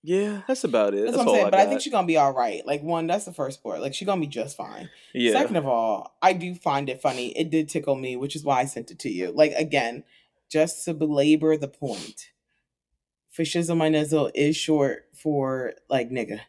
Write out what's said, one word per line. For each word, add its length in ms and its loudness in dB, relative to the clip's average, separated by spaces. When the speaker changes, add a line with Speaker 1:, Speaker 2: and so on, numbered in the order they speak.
Speaker 1:
yeah, 420 -2
that's 160 -2
about 320 2
it. 120 0
Speaker 2:
That's 100 0
Speaker 1:
That's 0 -
Speaker 2:
what 60 2
I'm 60 2
Speaker 1:
all 60 6
Speaker 2:
saying, 120 4
Speaker 1:
I 40 2
Speaker 2:
but 80 6
I 60 8
Speaker 1:
got. 60 0
Speaker 2:
think 100 -2
she's 120 -6
gonna 140 2
be 100 2
all 160 4
right. 320 -2
Like, 200 -4
one, 240 -2
that's 160 0
the 80 -14
first 320 -8
part. 160 -6
Like, 140 -6
she's 120 -6
gonna 140 0
be 80 -2
just 280 -8
fine. 320 -12
Speaker 1:
Yeah. 200 2
Speaker 2:
Second 240 2
of 100 0
all, 560 0
I 120 6
do 200 -6
find 340 -2
it 140 -8
funny. 340 -2
It 140 -2
did 180 0
tickle 280 0
me, 200 -6
which 200 -6
is 80 -12
why 160 2
I 60 2
sent 260 -10
it 80 -20
to 100 -6
you. 220 -4
Like, 240 4
again, 480 -2
just 360 0
to 100 -4
belabor 640 4
the 120 -6
point, 600 -10
for 140 -6
shizzle 340 0
my 140 4
nizzle 460 2
is 200 2
short 580 0
for, 600 -4
like, 200 0
nigga. 380 -6